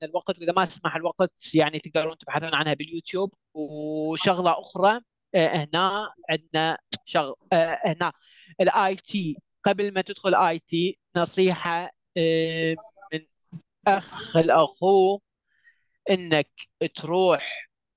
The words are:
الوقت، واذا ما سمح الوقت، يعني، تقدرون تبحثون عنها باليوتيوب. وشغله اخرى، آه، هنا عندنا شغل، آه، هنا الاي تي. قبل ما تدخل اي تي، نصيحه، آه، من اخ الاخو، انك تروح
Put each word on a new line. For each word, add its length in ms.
الوقت، 360
واذا 140
ما 120
سمح 300
الوقت، 600
يعني، 240
تقدرون 380
تبحثون 380
عنها 180
باليوتيوب. 600
وشغله 1040
اخرى، 420
آه، 120
هنا 680
عندنا 480
شغل، 300
آه، 300
هنا 300
الاي 340
تي. 420
قبل 300
ما 80
تدخل 340
اي 240
تي، 400
نصيحه، 760
آه، 580
من 120
اخ 500
الاخو، 840
انك 400
تروح 720